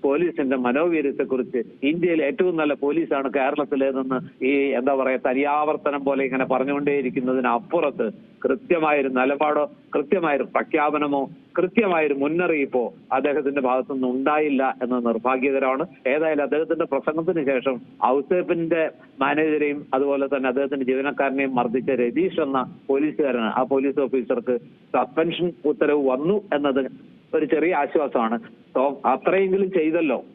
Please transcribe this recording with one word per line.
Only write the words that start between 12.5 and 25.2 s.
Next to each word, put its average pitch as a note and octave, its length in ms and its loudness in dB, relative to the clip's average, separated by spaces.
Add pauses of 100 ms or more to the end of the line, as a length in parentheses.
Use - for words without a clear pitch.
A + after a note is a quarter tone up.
അദ്ദേഹത്തിന്റെ C#3 480 0
ഭാഗത്തുനിന്ന് C3 480 0
ഉണ്ടായില്ല C3+ 760 0
എന്നത് B2 240 -2
നിർഭാഗ്യകരമാണ്. C3 800 0 (200)
ഏതായാലും D3+ 360 0
അദ്ദേഹത്തിന്റെ D#3 420 0
പ്രസംഗത്തിന് D#3+ 600 -2
ശേഷം B2+ 360 0 (240)
ഔസേപ്പിന്റെ E3 840 0 (300)
മാനേജരെയും D3 760 0
അതുപോലെ C#3 320 0
തന്നെ C3+ 220 -2
അദ്ദേഹത്തിന്റെ C3+ 380 -2
ജീവനക്കാരനെയും C3+ 680 0
മർദ്ദിച്ച A#2+ 360 0
രതീഷ് C3+ 500 0
എന്ന C#3 340 -2 (120)
പോലീസുകാരന്, C#3 540 0
ആ A2+ 220 0
പോലീസ് C3+ 380 0
ഓഫീസർക്ക് B2 560 -2 (400)
സസ്പെൻഷൻ E3 560 -2 (120)